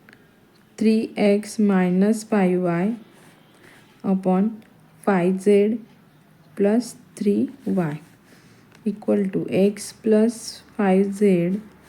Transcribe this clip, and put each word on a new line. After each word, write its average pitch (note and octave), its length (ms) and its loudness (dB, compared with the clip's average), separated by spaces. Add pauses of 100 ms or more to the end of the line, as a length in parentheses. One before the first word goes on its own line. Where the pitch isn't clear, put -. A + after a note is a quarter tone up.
(800)
थ्री A3 160 4 (220)
एक्स G#3 440 0
मायनस G3 720 2
फाईव्ह F3+ 340 2
वाय F3 260 0 (1200)
upon F#3+ 360 0 (580)
फाईव्ह F#3 320 0
झेड G#3 380 2 (800)
प्लस G#3 380 0 (220)
थ्री G3+ 200 0 (300)
वाय F3+ 280 -2 (960)
equal G#3 340 -2 (100)
to E3 100 -4 (200)
X G#3 280 -4 (120)
plus A3 360 2 (380)
फाईव्ह G3 340 2
झेड F#3+ 440 0 (320)